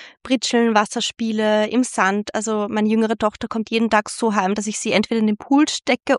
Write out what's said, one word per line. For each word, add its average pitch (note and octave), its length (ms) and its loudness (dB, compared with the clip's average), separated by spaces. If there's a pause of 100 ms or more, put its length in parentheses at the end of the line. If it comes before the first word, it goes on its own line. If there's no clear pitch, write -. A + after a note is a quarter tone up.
(220)
Pritscheln, A#3 520 2
Wasserspiele G#3+ 920 0
im A#3+ 160 0
Sand. G3+ 500 -2
Also G#3+ 360 -2
meine G#3+ 180 0
jüngere A3 300 2
Tochter G#3+ 300 -2
kommt A3 220 -6
jeden A3+ 200 0
Tag G#3+ 180 2
so A3 260 -2
heim, G3 200 0
dass G#3 120 -6
ich G#3+ 120 -6
sie - 140 -4
entweder A3 280 0
in A3 60 2
den G#3+ 100 0
Pool C#4+ 320 2
stecke - 500 -2